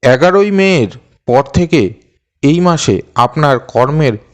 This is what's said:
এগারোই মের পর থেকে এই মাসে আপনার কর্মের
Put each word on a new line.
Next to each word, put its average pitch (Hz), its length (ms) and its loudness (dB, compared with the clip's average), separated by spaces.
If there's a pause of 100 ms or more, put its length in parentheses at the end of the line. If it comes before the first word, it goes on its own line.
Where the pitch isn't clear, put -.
এগারোই 180 480 2
মের 190 380 0 (380)
পর 127 160 2 (100)
থেকে 170 280 0 (600)
এই 151 180 2
মাসে 165 340 0 (200)
আপনার 139 400 0 (120)
কর্মের 135 460 0 (200)